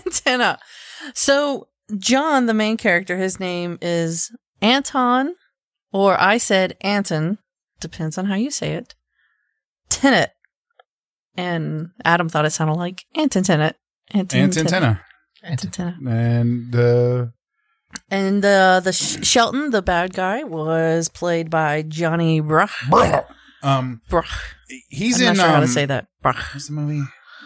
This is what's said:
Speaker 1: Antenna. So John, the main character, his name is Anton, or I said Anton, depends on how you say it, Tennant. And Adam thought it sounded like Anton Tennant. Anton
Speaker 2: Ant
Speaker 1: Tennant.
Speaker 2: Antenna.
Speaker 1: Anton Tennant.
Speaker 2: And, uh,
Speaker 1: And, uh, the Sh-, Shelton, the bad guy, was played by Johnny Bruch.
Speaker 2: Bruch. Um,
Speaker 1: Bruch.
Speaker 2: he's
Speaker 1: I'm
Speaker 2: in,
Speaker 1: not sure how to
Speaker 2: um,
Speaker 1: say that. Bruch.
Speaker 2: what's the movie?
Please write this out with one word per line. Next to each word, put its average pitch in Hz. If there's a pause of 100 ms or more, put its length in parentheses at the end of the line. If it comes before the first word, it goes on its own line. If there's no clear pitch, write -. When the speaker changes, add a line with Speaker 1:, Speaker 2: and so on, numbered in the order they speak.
Speaker 1:
Antenna. 247 (560)
So 277 (320)
John, 262
the 220
main 220
character, 180
his 190
name 175
is 170 (300)
Anton, 262 (580)
or 196
I 208
said 190
Anton, 196 (420)
depends 160
on 185
how 196
you 269
say 151
it, 202 (960)
Tennant. 226 (1040)
And 165 (160)
Adam 170
thought 156
it 156
sounded 156
like 175 (120)
Anton 277
Tennant. 156 (380)
Anton 202
Speaker 2:
Ant 190
Speaker 1:
Tennant. 160
Speaker 2:
Antenna. 120 (420)
Speaker 1:
Anton 170
Tennant. 175
Speaker 2:
And, 120
uh, 123 (840)
Speaker 1:
And, 196
uh, 190
the 180
Sh-, -
Shelton, 262
the 214
bad 180
guy, 196
was 160
played 170
by 156
Johnny 160
Bruch. 156 (180)
Speaker 2:
Bruch. - (360)
Um, 127
Speaker 1:
Bruch. 170 (600)
Speaker 2:
he's 233
Speaker 1:
I'm 233
Speaker 2:
in, 202
Speaker 1:
not 185
sure 165
how 151
to 135
Speaker 2:
um, -
Speaker 1:
say 143
that. 139 (160)
Bruch. 127 (180)
Speaker 2:
what's 143
the 147
movie? 147 (440)